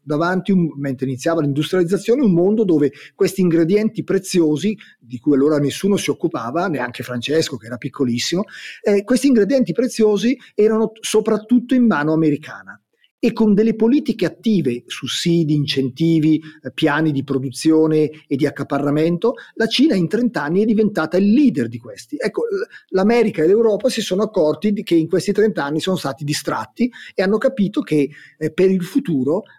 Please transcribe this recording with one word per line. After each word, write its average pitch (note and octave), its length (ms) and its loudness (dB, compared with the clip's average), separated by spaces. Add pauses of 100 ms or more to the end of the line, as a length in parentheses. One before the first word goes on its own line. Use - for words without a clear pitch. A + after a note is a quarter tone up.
davanti, E3+ 480 -2
un, E3+ 280 2
mentre C3+ 280 -4
iniziava D#3+ 360 -2
l'industrializzazione, F3 800 0
un G#3 100 4
mondo G3+ 320 2
dove D3 260 2 (240)
questi F#3+ 260 -2
ingredienti F3+ 640 2
preziosi, F3+ 760 0 (220)
di B2 220 -16
cui D3 140 2
allora C#3+ 240 2
nessuno E3 380 0
si F3+ 140 -2
occupava, D3+ 560 -4
neanche B2 380 -6
Francesco C3+ 520 -4
che A2+ 100 -16
era A#2 100 -10
piccolissimo, B2+ 680 -4 (400)
eh, G3+ 220 2
questi B3+ 240 0
ingredienti A#3 440 2
preziosi A3 640 0 (180)
erano A3 360 2
t-, - 120 -18
soprattutto A3 720 0
in B3 120 4
mano D#3 260 2
americana. D3+ 640 -2 (480)
E A#3 120 2
con G#3+ 180 2
delle A3 220 4
politiche A3+ 500 0
attive, D3+ 640 -2
sussidi, D#3+ 680 -2
incentivi, D3+ 880 0 (220)
eh, C3 100 -12
piani D#3 400 0
di C3+ 100 -2
produzione D#3 880 0 (160)
e D3 80 -4
di C#3 120 0
accaparramento, D3+ 880 -2 (220)
la D#4+ 100 0
Cina C#4 280 2
in F3 140 0
trenta G#3 360 -2
anni F3 180 0
è - 20 2
diventata G3+ 540 0
il G3+ 120 4
leader G#3+ 380 2
di A#2 80 -10
questi. - 420 -14
Ecco, - 260 -4
l-, - 520 -8
l'America G#3+ 460 2
e D#3 40 4
l'Europa A3 440 2
si A3+ 100 -4
sono G3 220 -2
accorti G3+ 500 0
di, G3 100 -4
che - 120 -2
in D#3+ 120 2
questi F#3 260 0
trenta G#3 320 0
anni D3 160 -2
sono F#3 160 -2
stati C#3 280 -8
distratti - 680 -4 (240)
e - 80 0
hanno G3 140 2
capito A3 460 -2
che, D3 260 0 (300)
eh, D#3 160 -6
per F#3+ 160 4
il F#3 140 0
futuro, D#3+ 580 -2 (160)